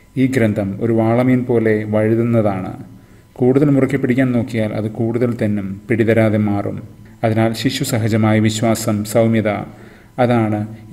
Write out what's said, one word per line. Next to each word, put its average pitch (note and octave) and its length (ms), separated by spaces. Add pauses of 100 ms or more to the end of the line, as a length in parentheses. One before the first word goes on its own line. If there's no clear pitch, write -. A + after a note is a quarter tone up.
(180)
ഈ C3 100
ഗ്രന്ഥം G#2+ 420 (120)
ഒരു A#2 120
വാളമീൻ A#2+ 520
പോലെ A2+ 280 (100)
വഴുതുന്നതാണ്. A2 880 (600)
കൂടുതൽ C3+ 360
മുറുക്കി C3+ 280
പിടിക്കാൻ C3 340
നോക്കിയാൽ A2+ 420
അത് G#2+ 180
കൂടുതൽ A#2 420
തെന്നും G2+ 540
പിടിതരാതെ A2 500
മാറും. G2+ 400 (460)
അതിനാൽ A2+ 300
ശിശു C3 300
സഹജമായ A2 560
വിശ്വാസം, A2 680
സൗമ്യത, A2+ 440 (720)
അതാണ് A2+ 420 (320)